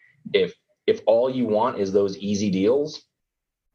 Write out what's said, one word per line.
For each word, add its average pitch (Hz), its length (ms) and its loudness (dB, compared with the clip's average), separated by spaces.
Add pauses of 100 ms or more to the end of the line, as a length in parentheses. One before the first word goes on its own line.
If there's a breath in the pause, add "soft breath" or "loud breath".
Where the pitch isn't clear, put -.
(340 soft breath)
If, 92 200 0 (340)
if 110 180 0
all 117 240 4
you 127 160 -2
want 110 320 0
is 98 140 -2
those 98 260 0
easy 101 320 -2
deals 120 540 0 (720)